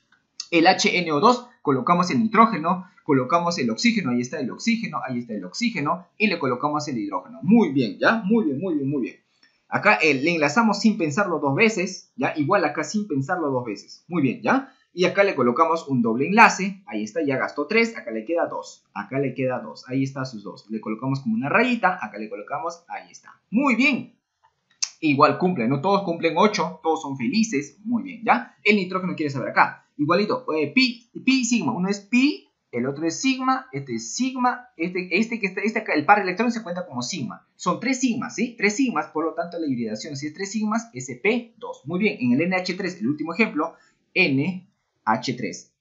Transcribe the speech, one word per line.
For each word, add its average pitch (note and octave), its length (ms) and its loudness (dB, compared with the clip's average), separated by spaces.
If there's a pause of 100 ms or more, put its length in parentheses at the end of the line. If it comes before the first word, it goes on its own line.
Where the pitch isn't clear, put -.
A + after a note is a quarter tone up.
(520)
El E3+ 160 6
H F#3 280 4
N E3+ 160 0
O D3 80 2
dos, A#3+ 280 4 (160)
colocamos F3 480 2
el B2+ 80 2
nitrógeno, F3+ 680 2 (180)
colocamos E3+ 560 2
el A#2+ 100 0
oxígeno, F3 420 0
ahí B2 100 0
está B2 180 -8
el B2 100 -4
oxígeno, F3+ 560 -4
ahí B2+ 140 -6
está A#2+ 140 -8
el F#2+ 100 -6
oxígeno, C#3+ 640 -4 (100)
y G#3 100 2
le F3 120 0
colocamos D3 480 -2
el B2+ 100 -4
hidrógeno. G2 440 -8
Muy F#3 320 6
bien, A#2 260 2
¿ya? A3 240 4
Muy G3+ 220 2
bien, C#3 140 -2
muy F3+ 160 -2
bien, C#3 140 -2
muy C#3+ 120 -2
bien. - 160 -6 (500)
Acá, D#3 280 2
eh, D#3 180 4
le D3+ 220 2
enlazamos D#3+ 440 2
sin G#3 180 4
pensarlo E3+ 420 0
dos C#3+ 140 2
veces, G3 640 0
¿ya? - 220 -2
Igual E3 260 2
acá D#3 220 -2
sin G#3 220 -2
pensarlo D3 440 -2
dos B2 140 -2
veces. - 420 -10
Muy E3 140 -2
bien, A2 200 0
¿ya? A#3+ 320 0 (200)
Y F3 100 0
acá F#3 220 4
le F3+ 100 0
colocamos D3+ 540 2
un B2+ 120 2
doble A#2 260 0
enlace, F#3+ 580 4
ahí G#2+ 180 -6
está, D#3+ 220 -6
ya C3+ 100 0
gastó B2 320 -4
tres, A3+ 300 0
acá - 140 -12
le - 120 -6
queda - 220 0
dos, - 480 -10
acá A2+ 260 -6
le C3+ 140 -2
queda B2+ 260 -4
dos, - 300 -14
ahí C3+ 140 0
está C3+ 200 -6
sus G#2+ 200 -10
dos. G2 260 -16
Le A2 100 -6
colocamos B2+ 420 -4
como A2 140 -2
una C3 140 -2
rayita, G#3+ 520 2
acá G#2 180 -10
le G#2+ 100 -10
colocamos, C3+ 580 -8
ahí - 240 -14
está. - 220 -20 (160)
Muy B3+ 260 2
bien. A#3+ 400 0 (840)
Igual D3+ 380 4
cumple, F3+ 280 0
¿no? C#3 140 0
Todos G3 220 2
cumplen E3 340 0
ocho, F#3 440 2
todos D#3+ 200 0
son C#3 160 -8
felices, C#3 680 -2
muy A2+ 200 -2
bien, F2+ 200 -14
¿ya? A3+ 400 0
El G#3 140 6
nitrógeno F#3 380 -2
quiere D3+ 140 -2
saber B2 200 -4
acá, - 360 0 (120)
igualito, F3 480 0 (100)
eh, D3+ 180 0
pi, B3+ 360 0 (160)
pi C4 180 2
sigma, G3+ 300 0
uno F3+ 160 -2
es G3+ 100 -4
pi, C4+ 420 0 (320)
el A#2+ 140 -2
otro C#3+ 180 -4
es D#3+ 160 -4
sigma, F#3 500 -2
este C3+ 240 -6
es - 200 -8
sigma, B3 600 -2
este, F3+ 420 -4
este A3+ 220 -2
que G3+ 60 -2
está, F#3 160 -6
este A3 180 -2
acá, F#3 140 -4
el D3 120 0
par G#3 120 6
de G3+ 60 0
electrones A3 320 0
se A3 80 -8
cuenta F3 240 -8
como B2+ 160 -8
sigma. A2 520 -8
Son - 240 -2
tres - 200 -2
sigmas, G3 360 -2
¿sí? A#3+ 220 -4
Tres G3+ 180 0
sigmas, F#3 380 0
por D#3 100 -2
lo D#3+ 120 -2
tanto E3+ 240 -6
la D#3+ 80 -4
hibridación A#2+ 500 -6
si D3 100 -8
es D3+ 60 -10
tres G3 180 -8
sigmas, G#3+ 400 -2
S C3+ 240 -12
P A#3 420 0
dos. - 280 -14
Muy F3 140 -4
bien, G3+ 200 2
en - 140 2
el C#3+ 80 4
N F3+ 140 0
H F#3 180 -2
tres, F3+ 260 -6
el A2 80 -2
último D#3 260 -2
ejemplo, E3 420 -2 (400)
N F3 520 0 (380)
H A#2 300 0
tres, G2 460 -10